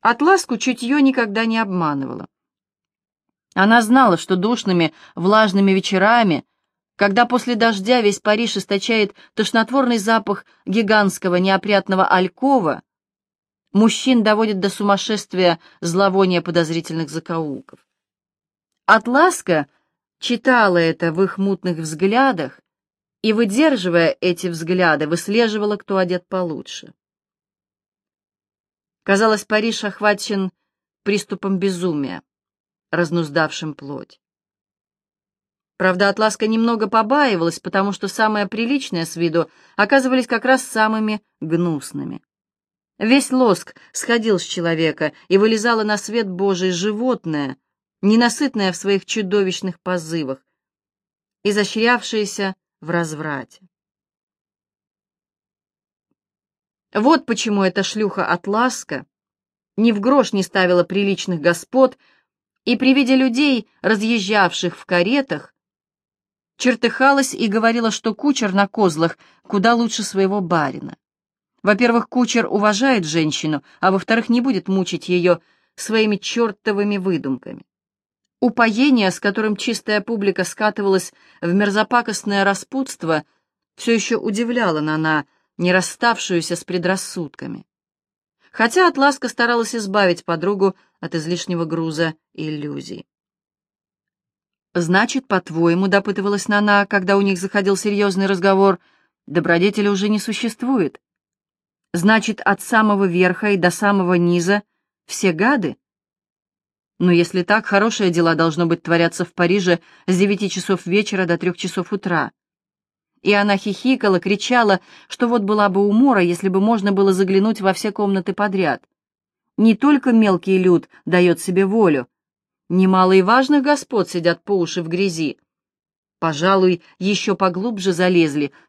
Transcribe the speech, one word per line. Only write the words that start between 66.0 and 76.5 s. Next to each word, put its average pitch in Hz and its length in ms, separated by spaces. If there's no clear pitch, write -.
чертыхалась 262 760
и 226 140
говорила, 226 440
что 220 220
кучер 240 400
на 196 140
козлах 165 500
куда 202 320
лучше 233 280
своего 190 380
барина. 147 560
Во-первых, 233 440
кучер 240 380
уважает 214 600
женщину, 156 580
а 185 120
во-вторых, 220 380
не 240 120
будет 240 260
мучить 185 420
ее 175 300
своими 214 400
чертовыми 208 800